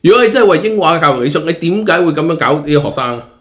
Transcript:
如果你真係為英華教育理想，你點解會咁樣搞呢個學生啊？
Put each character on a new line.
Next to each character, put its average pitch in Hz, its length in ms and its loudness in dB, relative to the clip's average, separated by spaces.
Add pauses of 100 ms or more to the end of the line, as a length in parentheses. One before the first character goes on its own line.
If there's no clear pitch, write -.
如 180 120 4
果 247 100 4
你 220 60 2
真 247 140 2
係 202 40 4
為 180 220 2
英 214 80 -2
華 170 220 2
教 143 180 0
育 123 60 -2
理 139 60 -2
想， 151 180 -4
你 165 60 -2
點 185 320 -4
解 180 160 0
會 165 100 2
咁 151 140 -2
樣 165 100 -2
搞 139 300 -2
呢 147 100 -2
個 143 60 4
學 104 80 -6
生 127 160 -6
啊？ 120 240 -8 (120)